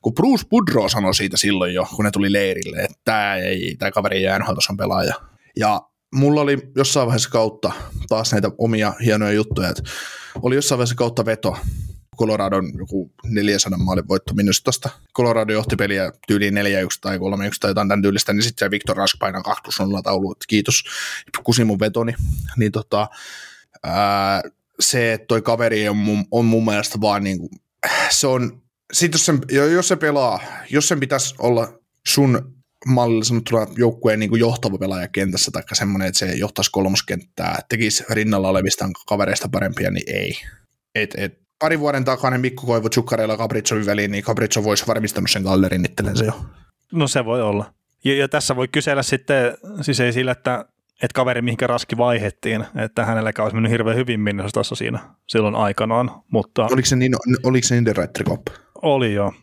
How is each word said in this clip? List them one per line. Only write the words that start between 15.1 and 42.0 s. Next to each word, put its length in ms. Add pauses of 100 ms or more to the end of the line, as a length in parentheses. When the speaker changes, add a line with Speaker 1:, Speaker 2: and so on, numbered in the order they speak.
Speaker 1:
Colorado 360
johti 240
peliä 360 (140)
tyyliin 280
neljä 260
yksi 200
tai 180
kolme 280
yksi 140
tai 100
jotain 180
tän 140
tyylistä, 300
niin 100
sit 160
se 120
Victor 260
Rask 220
painaa 240
kaksi 200
plus 180
nolla 220
taulu, 300
että 160
kiitos, 360 (600)
kusi 200
mun 160
vetoni. 340 (420)
Niin 160
tota, 360 (760)
ää, 600 (380)
se, 320
että 140
toi 160
kaveri 460
on 80
mun, 340
on 140
mun 200
mielestä 360
vaan 240
niinku, 260 (600)
se 160
on, 360 (300)
sit 200
jos 140
sen, 120 (120)
jo-, 180
jos 200
se 80
pelaa, 440 (300)
jos 180
sen 120
pitäisi 380
olla 300 (380)
sun 480 (320)
mallilla 380
sanottuna 420 (100)
joukkueen 440
niinku 160
johtava 420
pelaaja 300
kentässä 420
taikka 240
semmonen, 340
että 100
se 160
johtaisi 360
kolmoskenttää, 880 (100)
tekisi 420
rinnalla 380
olevista 400 (200)
kavereista 400
parempia, 420
niin 260
ei. 160 (600)
Et, 240
et, 220 (180)
pari 220
vuoden 240